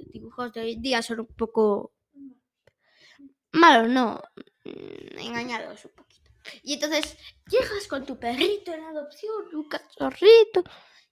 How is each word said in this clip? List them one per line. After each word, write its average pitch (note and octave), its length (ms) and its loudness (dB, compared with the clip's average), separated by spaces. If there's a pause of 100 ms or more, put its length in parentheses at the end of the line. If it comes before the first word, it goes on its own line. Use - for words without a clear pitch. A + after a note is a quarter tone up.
(120)
dibujos A3+ 400 -12
de A3+ 80 -10
hoy A3+ 120 -6
en A3+ 100 -10
día A#3+ 180 0
son A3+ 200 -6
un A3+ 80 -12
poco A3 680 0 (1600)
malos, D4 360 6
no, B3 340 0 (420)
mm, - 540 -16
engañados A#3 680 -10
un - 60 -20
poquito. - 380 -20 (320)
Y C#4+ 120 -6
entonces D4+ 420 -2 (340)
llegas G#4 380 0
con C4+ 160 -6
tu C#4+ 140 -12
perrito E4+ 560 -2
en D#4+ 100 -12
adopción, D#4+ 720 -10
un D4+ 120 -8
cachorrito, F#4+ 960 4 (500)